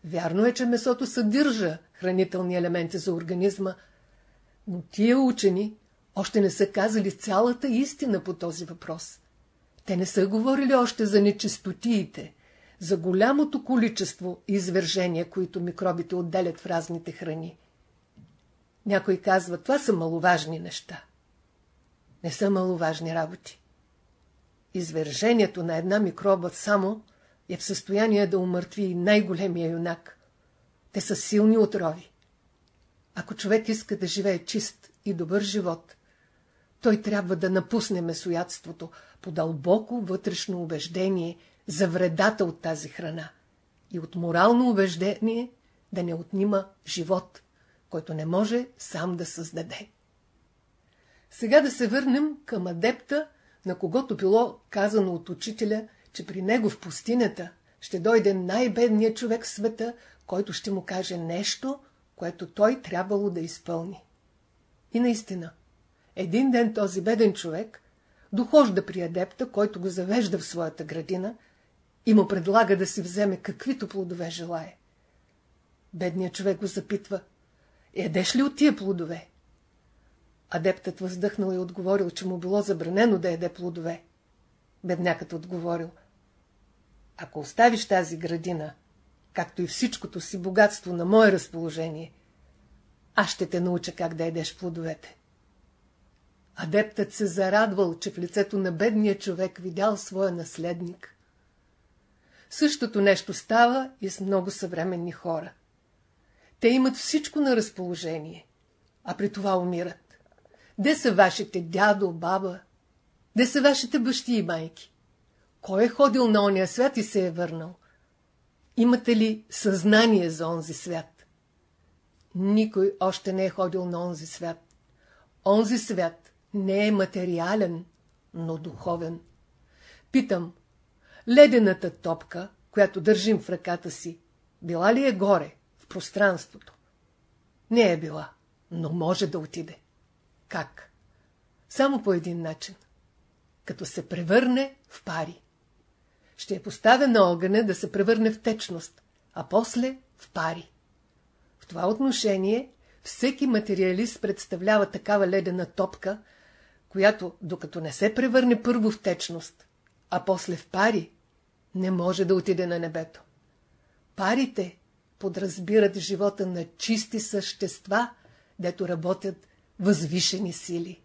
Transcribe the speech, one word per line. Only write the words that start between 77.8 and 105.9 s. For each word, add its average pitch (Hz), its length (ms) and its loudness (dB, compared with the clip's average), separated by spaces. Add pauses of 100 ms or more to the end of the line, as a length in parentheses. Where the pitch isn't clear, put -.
„Ядеш 180 400 -2
ли 269 80 4
от 285 140 0
тия 294 180 6
плодове?“ 175 540 -6 (1200)
Адептът 180 500 -4
въздъхнал 190 540 -4
и 185 40 -2
отговорил, 185 520 -2
че 185 180 -10
му 180 100 -4
било 185 240 -2
забранено 196 580 2
да 175 120 -2
яде 165 180 -4
плодове. 165 540 -10 (800)
Беднякът 175 500 -2
отговорил: 170 560 -6 (1300)
„Ако 156 220 -12
оставиш 226 460 2
тази 170 320 0
градина, 165 560 -6 (600)
както 170 280 -6
и 175 60 -2
всичкото - 540 -6
си - 160 -10
богатство 185 560 2
на 170 120 -2
мое 214 260 8
разположение, 160 840 -6 (1000)
аз 208 140 2
ще - 200 -4
те 180 100 -2
науча 175 360 -2
как 170 180 -4
да 165 120 -4
ядеш 165 320 -6
плодовете.“ 165 600 -10 (1400)
Адептът 202 580 -2
се 214 120 -4
зарадвал, 190 720 0
че 202 120 -6
в - 60 -12
лицето 202 400 -2
на 185 140 0
бедния 208 460 2
човек 185 400 -6
видял 190 400 -2
своя 190 340 -2
наследник. 170 840 -8 (1300)
Същото 240 520 0
нещо 196 320 4
става 247 580 2 (100)
и 196 80 -6
с - 100 -10
много 190 320 -2
съвременни 170 600 -6
хора. 165 420 -8 (1040)